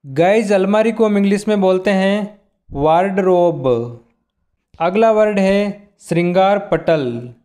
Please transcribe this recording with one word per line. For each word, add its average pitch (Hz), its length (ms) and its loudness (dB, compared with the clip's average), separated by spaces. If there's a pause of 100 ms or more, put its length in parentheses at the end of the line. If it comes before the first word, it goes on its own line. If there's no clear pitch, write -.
गाइस, 185 460 0
अलमारी 208 400 0
को 226 140 0
हम 208 120 0
इंग्लिश 202 300 0
में 208 140 0
बोलते 185 300 0
हैं 196 480 -2 (300)
वार्डरोब। 175 960 0 (1120)
अगला 202 320 2
वर्ड 214 280 2
है 196 500 -2 (100)
श्रृंगार 180 600 0 (120)
पटल 127 640 -2 (120)